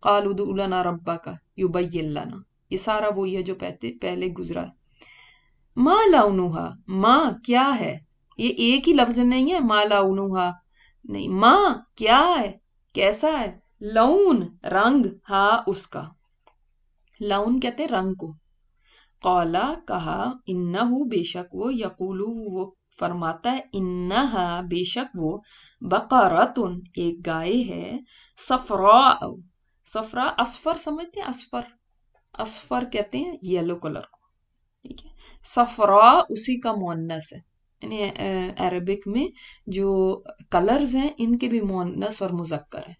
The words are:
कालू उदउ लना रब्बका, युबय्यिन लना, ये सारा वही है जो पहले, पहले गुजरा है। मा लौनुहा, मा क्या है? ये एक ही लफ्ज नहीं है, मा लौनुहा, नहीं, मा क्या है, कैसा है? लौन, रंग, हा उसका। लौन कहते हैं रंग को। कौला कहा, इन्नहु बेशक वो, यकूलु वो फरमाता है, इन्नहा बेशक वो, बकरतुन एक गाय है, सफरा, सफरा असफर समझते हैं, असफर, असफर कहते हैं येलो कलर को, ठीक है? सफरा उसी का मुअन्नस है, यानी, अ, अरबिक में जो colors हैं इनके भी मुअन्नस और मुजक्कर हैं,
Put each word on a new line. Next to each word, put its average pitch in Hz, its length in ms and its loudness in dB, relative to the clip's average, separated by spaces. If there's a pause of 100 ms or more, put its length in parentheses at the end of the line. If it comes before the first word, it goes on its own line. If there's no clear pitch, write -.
कालू 202 280 2
उदउ 202 220 -4
लना 190 300 -2
रब्बका, 170 560 -6 (200)
युबय्यिन 175 520 -2
लना, 160 340 -10 (280)
ये 190 60 -2
सारा 214 300 -2
वही 190 260 -2
है 190 80 -2
जो 185 120 -8
पहले, 185 360 -10
पहले 180 380 -6
गुजरा 175 340 -8
है। 175 100 -14 (1080)
मा 349 260 6
लौनुहा, 185 720 4 (140)
मा 233 420 4 (120)
क्या 247 240 4
है? 202 380 -4 (320)
ये 226 100 0
एक 247 380 2
ही 330 60 8
लफ्ज 240 280 4
नहीं 254 320 4
है, 359 80 0
मा 214 220 2
लौनुहा, 196 680 2 (580)
नहीं, 101 180 -8
मा 247 560 4 (120)
क्या 226 220 6
है, 285 420 2 (340)
कैसा 208 360 2
है? 247 320 -4 (200)
लौन, 233 840 4
रंग, 233 420 4 (180)
हा 208 440 2
उसका। - 440 -8 (1080)
लौन 208 380 0
कहते 240 220 -4
हैं 311 80 -4
रंग 190 260 -2
को। 160 160 -12 (920)
कौला 180 520 0
कहा, 190 600 -6 (140)
इन्नहु 190 560 -2
बेशक 180 500 -4
वो, 208 160 -4
यकूलु 190 560 -6
वो 208 500 -8 (240)
फरमाता 170 500 -4
है, 262 240 -6
इन्नहा 180 880 -2
बेशक 180 540 -6
वो, 170 260 -4 (400)
बकरतुन 196 1000 2 (160)
एक 170 240 -4
गाय 170 320 -4
है, 208 500 -4 (320)
सफरा, 233 800 4 (680)
सफरा 220 400 -6
असफर 302 520 -4
समझते 320 440 -10
हैं, - 60 -8
असफर, 247 380 -10 (760)
असफर 247 460 -6
कहते 226 340 -6
हैं 339 260 -6
येलो 175 320 -2
कलर 165 240 -8
को, - 300 -20 (520)
ठीक - 220 -18
है? - 80 -20 (320)
सफरा 233 760 4
उसी 226 360 -4
का 240 160 -4
मुअन्नस 165 600 -8
है, 175 100 -20 (400)
यानी, 220 160 -8
अ, 190 580 -6
अरबिक 180 480 -2
में 254 260 -2 (360)
जो 190 540 0 (300)
colors 240 420 2
हैं 277 240 -2
इनके 240 300 0
भी 226 120 0
मुअन्नस 190 640 -4
और 180 100 -4
मुजक्कर 165 560 -8
हैं, 175 120 -20